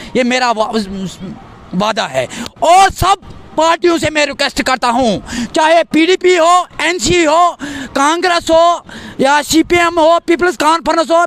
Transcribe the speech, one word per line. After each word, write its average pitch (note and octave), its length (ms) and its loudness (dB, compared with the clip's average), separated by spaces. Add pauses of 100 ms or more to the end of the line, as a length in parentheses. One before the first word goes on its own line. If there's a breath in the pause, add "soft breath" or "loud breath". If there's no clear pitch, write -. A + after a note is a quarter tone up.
(160 loud breath)
ये B3+ 80 2
मेरा B3 280 0
वा-, G#3+ 320 -2 (920)
वादा G#3 300 -2
है। C3 220 -4 (360 loud breath)
और F#4 280 6
सब F#4+ 260 0 (400)
पार्टियों E4 400 2
से D#4 120 -4
मैं D4+ 160 0
request C#4 360 -4
करता C4 260 -2
हूँ, A#3 360 0 (220 loud breath)
चाहे D#4+ 380 2
पीडीपी F4+ 520 2
हो, F4 320 2 (140)
एनसी E4+ 420 0
हो, D#4+ 340 2 (380 loud breath)
कांग्रेस E4+ 560 0
हो, E4 340 2 (360 loud breath)
या C#4+ 200 2
सीपीएम E4+ 580 0
हो, E4 280 4
People's E4+ 300 0
Conference D#4+ 540 0
हो, E4+ 160 2